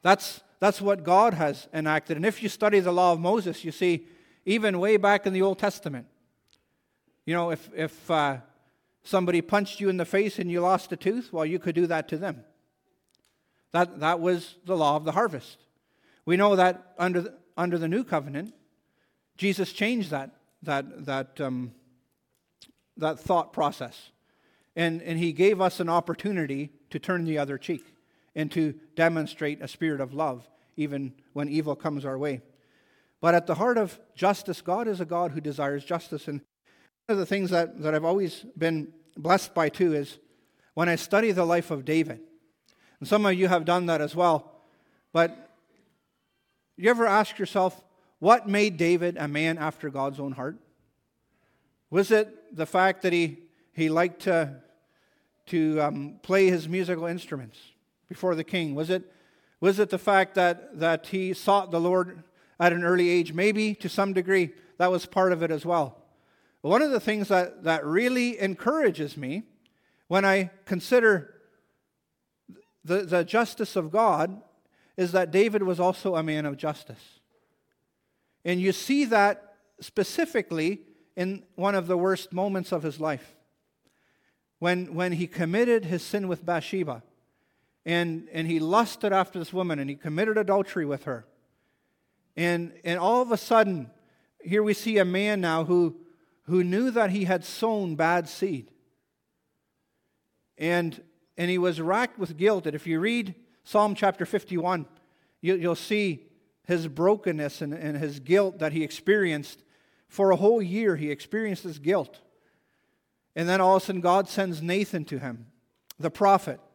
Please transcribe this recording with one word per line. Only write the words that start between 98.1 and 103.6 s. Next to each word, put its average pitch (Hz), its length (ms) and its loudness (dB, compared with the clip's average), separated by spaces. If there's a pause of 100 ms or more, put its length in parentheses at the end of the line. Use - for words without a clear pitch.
seed. 156 440 -6 (1900)
And, 165 440 -2 (360)
and 175 120 -2
he 185 80 0
was 175 240 0
racked 220 380 -2
with 165 180 -6
guilt. 185 300 2
And 151 80 -4
if - 100 -10
you 160 140 0
read 214 360 -2 (280)